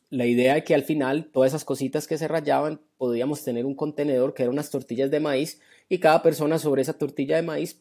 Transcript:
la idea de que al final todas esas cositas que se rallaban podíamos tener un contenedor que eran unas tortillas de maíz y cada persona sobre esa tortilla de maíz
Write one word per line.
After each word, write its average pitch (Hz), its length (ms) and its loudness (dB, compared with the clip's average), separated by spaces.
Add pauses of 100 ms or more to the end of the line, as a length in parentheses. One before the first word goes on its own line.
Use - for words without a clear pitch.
(100)
la 123 160 -2
idea 123 280 4
de 160 100 0
que 165 100 2
al 139 100 2
final 151 480 -2
todas 131 180 4
esas 151 140 -6
cositas 135 420 -4
que 160 120 -4
se 156 100 -4
rallaban 147 540 -2 (160)
podíamos 127 440 -2
tener 120 240 -4
un 139 80 -4
contenedor 143 580 -2
que 131 120 -4
eran 123 80 0
unas 147 180 -4
tortillas 135 400 -2
de 151 80 0
maíz 151 420 -2 (280)
y 185 100 0
cada 160 240 6
persona 156 360 2
sobre 139 240 2
esa 156 140 -4
tortilla 143 380 -2
de 165 80 2
maíz 160 380 -6